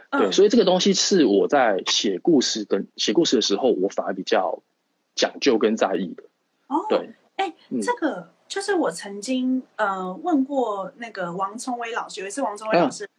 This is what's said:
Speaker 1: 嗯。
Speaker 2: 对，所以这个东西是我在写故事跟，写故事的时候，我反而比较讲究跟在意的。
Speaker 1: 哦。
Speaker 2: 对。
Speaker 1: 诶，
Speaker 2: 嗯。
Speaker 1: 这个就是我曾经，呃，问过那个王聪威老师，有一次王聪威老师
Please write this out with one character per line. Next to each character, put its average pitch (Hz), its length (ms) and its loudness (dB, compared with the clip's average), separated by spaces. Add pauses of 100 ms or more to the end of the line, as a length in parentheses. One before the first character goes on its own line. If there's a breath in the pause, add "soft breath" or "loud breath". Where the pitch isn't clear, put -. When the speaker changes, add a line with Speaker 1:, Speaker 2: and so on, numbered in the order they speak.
(100)
Speaker 1:
嗯。 277 100 0
Speaker 2:
对， 208 100 2
所 185 140 6
以 214 40 6
这 226 80 4
个 220 80 6
东 180 160 4
西 196 140 4
是 185 300 4
我 98 240 4
在 117 380 2
写 95 340 -2
故 156 200 4
事 110 240 -2
跟， 98 220 -2 (100)
写 - 160 -2
故 165 120 4
事 139 100 0
的 110 80 4
时 101 140 0
候， 123 160 2
我 95 160 0
反 - 180 -4
而 98 80 -4
比 95 80 -8
较 95 400 -2 (540)
讲 - 240 -2
究 117 180 4
跟 110 180 2
在 98 200 0
意 85 180 -4
的。 - 80 -20 (460)
Speaker 1:
哦。 320 200 -2
Speaker 2:
对。 - 220 -2 (280)
Speaker 1:
诶， 381 140 -4 (180 soft breath)
Speaker 2:
嗯。 254 100 -4
Speaker 1:
这 415 140 -2
个 226 360 -6 (160)
就 - 140 -8
是 403 140 -2
我 294 140 0
曾 202 320 -10
经， 254 400 -2 (140)
呃， 190 480 -4
问 302 220 2
过 214 540 -4
那 233 120 -14
个 180 220 -8
王 196 260 -6
聪 254 220 -8
威 233 100 -8
老 226 180 -6
师， - 120 -14
有 190 80 -10
一 - 20 -12
次 277 120 -8
王 208 140 -4
聪 220 120 -12
威 220 100 2
老 294 100 4
师 208 200 -10 (100)